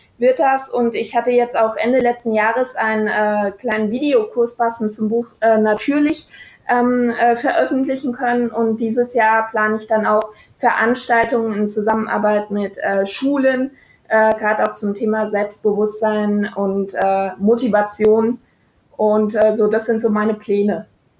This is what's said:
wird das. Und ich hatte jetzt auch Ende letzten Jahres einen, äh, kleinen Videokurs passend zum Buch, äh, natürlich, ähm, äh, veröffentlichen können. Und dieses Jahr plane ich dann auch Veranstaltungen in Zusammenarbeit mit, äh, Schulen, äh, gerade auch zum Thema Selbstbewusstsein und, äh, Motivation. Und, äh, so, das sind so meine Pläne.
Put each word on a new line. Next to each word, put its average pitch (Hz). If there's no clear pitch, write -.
wird 254
das. 269
Und 233
ich 226
hatte 247
jetzt 240
auch 220
Ende 247
letzten 240
Jahres 226
einen, 220
äh, 208
kleinen 214
Videokurs 240
passend 220
zum 214
Buch, 233
äh, 220
natürlich, 285
ähm, 247
äh, 233
veröffentlichen 262
können. 240
Und 226
dieses 240
Jahr 220
plane 214
ich 220
dann 214
auch 214
Veranstaltungen 233
in 208
Zusammenarbeit 208
mit, 202
äh, 196
Schulen, 262
äh, 220
gerade 214
auch 208
zum 202
Thema 214
Selbstbewusstsein 208
und, 196
äh, 196
Motivation. 214
Und, 214
äh, 214
so, 214
das 220
sind 220
so 226
meine 214
Pläne. 202